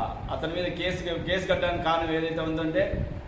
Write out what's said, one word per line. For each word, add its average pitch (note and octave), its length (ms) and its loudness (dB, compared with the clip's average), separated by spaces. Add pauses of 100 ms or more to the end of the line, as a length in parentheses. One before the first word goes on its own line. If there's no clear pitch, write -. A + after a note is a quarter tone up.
(340)
అతని D#3+ 220 -2
మీద F3+ 120 0 (100)
కేసు, F3+ 220 -2 (260)
కేసు F#3 240 2
కట్టడానికి E3+ 380 2
కారణం E3 300 2
ఏదైతే D#3+ 320 0
ఉందంటే, D#3+ 340 2 (440)